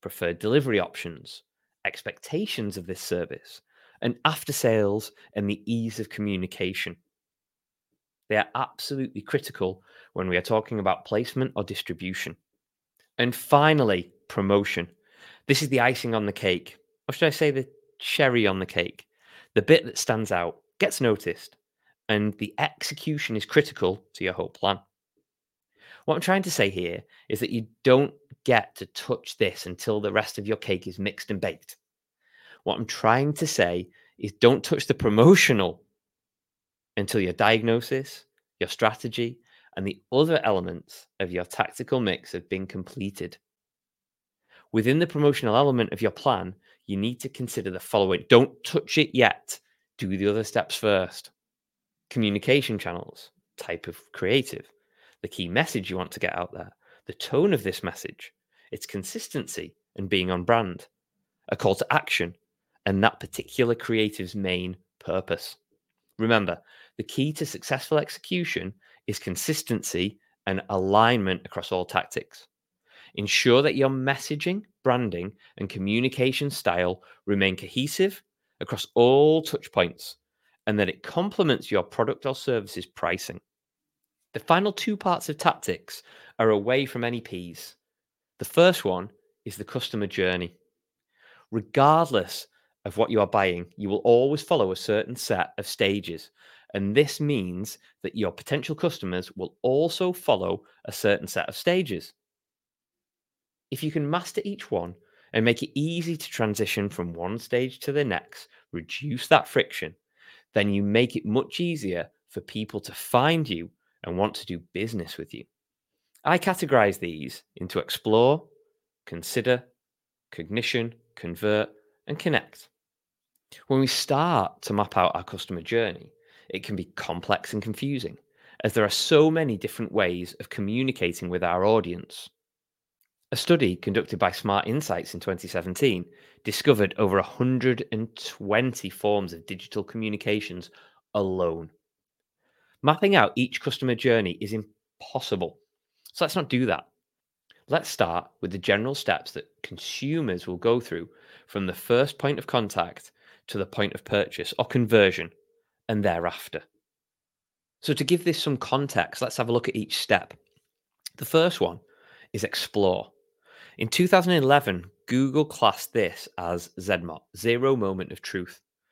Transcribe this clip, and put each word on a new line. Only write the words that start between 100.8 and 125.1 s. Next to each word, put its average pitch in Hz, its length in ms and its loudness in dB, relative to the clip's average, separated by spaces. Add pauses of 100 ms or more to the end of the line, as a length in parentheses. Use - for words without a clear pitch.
a 107 60 -10
certain - 340 2
set - 220 -4
of - 80 -12
stages. 170 580 -2 (1600)
If 135 120 -6
you 156 80 -2
can 147 180 -2
master 175 360 -4
each 202 260 -10
one 87 240 -4 (380)
and 113 120 2
make 117 180 2
it - 160 -8
easy 165 380 -4
to - 140 -14
transition 104 580 -2
from 87 240 -8
one 92 260 -8
stage 127 420 -4
to 139 120 -6
the 147 120 0
next, - 440 -6 (220)
reduce 120 580 -8
that - 200 4
friction, - 460 -4 (600)
then 104 140 2
you 101 140 0
make 113 340 2
it - 80 -4
much 117 360 -2
easier 117 500 -4 (180)
for - 140 -10
people 107 380 -8
to - 120 -12
find 147 560 2
you 85 220 -6 (340)
and 90 140 -6
want 104 160 0
to - 100 -12
do 87 140 -8 (160)
business 101 420 -6
with - 160 -12
you. 58 120 -16 (800)
I 175 120 4
categorize 139 640 4
these 78 460 -10 (120)
into 92 220 -6
explore, 120 640 4 (640)
consider, 120 580 -2 (640)
cognition, 117 640 -4 (200)
convert, 104 560 -2 (360)
and 151 120 -6
connect. - 500 -2 (1000)
When 135 120 4
we 135 60 6
start 143 760 0
to 104 120 -4
map 101 240 0
out 90 160 4